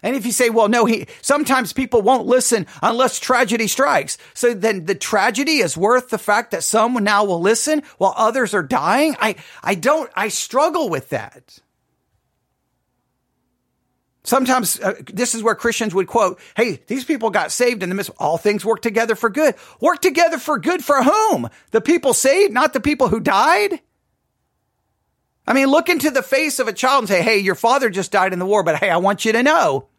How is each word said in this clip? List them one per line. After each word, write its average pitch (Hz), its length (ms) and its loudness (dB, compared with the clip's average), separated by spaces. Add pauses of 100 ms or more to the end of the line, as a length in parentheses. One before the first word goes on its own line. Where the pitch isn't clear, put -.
And 233 140 -4
if 233 100 -4
you 240 60 -2
say, 240 180 2
"Well, 220 200 2
no, 233 160 2
he, - 240 -2 (140)
sometimes 269 500 0
people 247 300 0
won't 240 220 2
listen 240 440 0 (120)
unless 233 380 0
tragedy 233 480 0
strikes." 254 500 0 (160)
So 240 220 0
then 196 300 -2
the 185 100 -2
tragedy 240 640 0
is 180 180 0
worth 233 340 0
the 214 80 -4
fact 214 340 -2
that 165 100 -6
some 226 400 0
now 208 220 2
will 180 160 -2
listen 233 420 0 (140)
while 190 200 0
others 226 380 0
are 190 80 0
dying? 233 560 0
I, 214 160 -2 (260)
I 196 140 -2
don't, 262 400 0
I 208 140 -4
struggle 294 600 -2
with 143 200 -6
that. - 500 -10 (2750)
Sometimes, 254 560 0
uh, 202 240 -6 (100)
this 220 220 -4
is 226 80 -8
where 214 140 0
Christians 214 400 -4
would 190 100 0
quote, 196 320 0 (180)
"Hey, 214 300 -2
these 254 180 -6
people 226 260 -2
got 170 200 -2
saved 240 320 0
in 180 60 -6
the 190 80 -4
midst 196 140 -8
of - 100 -20
all 160 180 0
things 208 260 0
work 214 180 -2
together 226 340 0
for 226 140 -2
good." 277 260 0 (240)
Work 320 200 2
together 330 380 2
for 277 220 -4
good 320 240 -2
for 269 180 2
whom? 359 480 2 (220)
The 220 80 4
people 285 340 2
saved, 320 400 4
not 277 180 2
the 269 60 -2
people 277 300 0
who 208 100 0
died? 320 600 2 (1600)
I 226 100 -2
mean, 269 140 2
look 330 200 2
into 302 220 0
the 254 120 0
face 285 360 -2
of 233 100 -2
a 208 60 -6
child 262 260 2
and 214 80 -6
say, 180 140 2
"Hey, 220 160 2
your 190 160 0
father 247 360 0
just 185 220 -6
died 190 200 0
in 185 60 -6
the 180 80 -4
war, 202 160 2
but 160 140 0
hey, 196 140 -2
I 170 80 2
want 196 260 -2
you 220 80 0
to 233 100 2
know 233 460 0 (100)